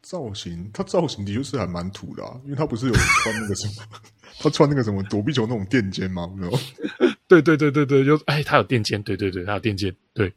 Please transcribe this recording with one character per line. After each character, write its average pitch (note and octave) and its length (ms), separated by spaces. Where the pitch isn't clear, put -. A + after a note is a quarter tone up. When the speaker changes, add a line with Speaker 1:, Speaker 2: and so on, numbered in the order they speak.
Speaker 1:
造 C#3+ 340
型， F2 380
他 - 100
造 F3 240
型 - 180
的 G2 100
确 B2 80
是 C#3+ 140
还 G#2 100
蛮 F2 260
土 - 240
的 - 80
啊， - 100
因 C#3 60
为 C#3+ 60
他 D3+ 100
不 - 80
是 B2 140
有 A#2 40
穿 - 480
那 A2 60
个 G2+ 80
什 - 140
么， - 40
<laughs> - 300
他 D#3 100
穿 D3 180
那 D3 60
个 C3+ 80
什 G#2+ 100
么 G2 120
躲 G#2 180
避 B2+ 100
球 B2 140
那 B2 80
种 G2+ 120
垫 G#2+ 240
肩 F#2 200
嘛， F2+ 120
有 F#2 140
没 F#2+ 100
有？ G#2+ 120
Speaker 2:
<laughs> - 380
对， F3 120
对， D#3 160
对， D3 140
对， C#3+ 160
对， C3+ 180
有， D3+ 220
哎， D3 160
他 D3 140
有 A#2+ 80
垫 A2+ 180
肩， G#2+ 200
对， G2+ 140
对， G2 140
对， F2+ 140
他 G#2 80
有 G2 80
垫 G#2 160
肩， F#2 180
对。 F#2+ 240